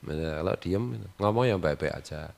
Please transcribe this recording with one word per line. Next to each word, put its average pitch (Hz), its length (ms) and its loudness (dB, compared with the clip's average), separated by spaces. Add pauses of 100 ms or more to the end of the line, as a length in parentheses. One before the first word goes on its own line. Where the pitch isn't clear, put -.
Ya, 78 400 -4
kalau 90 160 2
diem, 95 260 0 (380)
ngomong 110 240 4
yang 101 160 4
baik-baik 76 320 2
aja. 78 440 -10